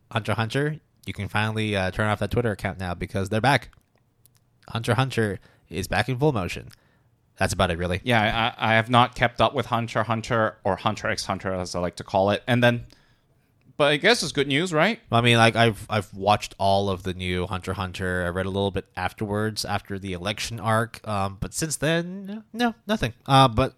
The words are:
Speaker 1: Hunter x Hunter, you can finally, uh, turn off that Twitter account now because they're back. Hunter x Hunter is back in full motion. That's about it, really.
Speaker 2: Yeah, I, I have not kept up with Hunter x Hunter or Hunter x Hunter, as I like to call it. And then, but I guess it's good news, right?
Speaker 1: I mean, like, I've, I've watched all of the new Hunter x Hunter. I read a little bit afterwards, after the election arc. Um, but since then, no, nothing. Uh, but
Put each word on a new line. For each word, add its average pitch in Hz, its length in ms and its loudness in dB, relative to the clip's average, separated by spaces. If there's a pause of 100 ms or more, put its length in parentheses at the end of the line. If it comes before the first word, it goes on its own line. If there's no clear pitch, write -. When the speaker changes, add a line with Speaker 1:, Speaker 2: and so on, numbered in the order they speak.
Speaker 1:
Hunter 110 220 -4
x - 60 -2
Hunter, 139 420 -2 (260)
you 95 80 -8
can 98 140 -8
finally, 107 480 -2
uh, 92 160 0
turn 110 160 0
off 104 120 0
that 104 120 -4
Twitter 117 200 0
account 92 280 -6
now 90 140 -4
because 98 340 -4
they're 107 140 -2
back. 135 300 2 (1000)
Hunter 117 240 -2
x 110 40 2
Hunter 117 420 0 (300)
is 90 200 -4
back 98 200 0
in 127 80 -2
full 147 140 2
motion. 87 380 -4 (680)
That's 95 140 2
about 92 180 2
it, 85 80 -2
really. 90 280 -2
Speaker 2:
Yeah, 113 520 2
I, 110 140 0
I - 40 6
have 113 140 2
not 123 240 6
kept - 280 0
up 110 120 4
with 127 120 -2
Hunter 117 340 -2
x 104 80 0
Hunter 110 560 0
or 95 140 0
Hunter 107 320 -2
x 98 160 -4
Hunter, 95 280 -4
as 90 220 -6
I 90 60 -4
like 87 160 -4
to 98 80 -12
call 98 240 2
it. 101 180 0
And 120 160 2
then, 120 220 2 (880)
but 147 160 4
I 147 60 2
guess 208 260 4
it's 147 80 -6
good 143 160 0
news, 156 240 0
right? 170 300 2 (100)
Speaker 1:
I 117 80 4
mean, 117 160 6
like, 113 220 6
I've, 113 320 2
I've 104 240 -4
watched 101 440 0
all 98 320 4
of 95 140 -4
the 92 100 -4
new 90 340 -2
Hunter 92 240 -6
x - 60 -8
Hunter. 92 480 -4
I 87 40 -2
read 92 160 -2
a 98 40 -4
little 98 220 0
bit 95 140 -6 (100)
afterwards, 104 720 -4
after 101 340 -6
the 98 140 -8
election 107 480 -6
arc. 110 440 0
Um, 98 360 -4
but 92 120 -8
since 160 220 -4
then, 185 800 -4
no, 233 200 0 (140)
nothing. 196 240 -2 (140)
Uh, 135 240 8
but 123 280 0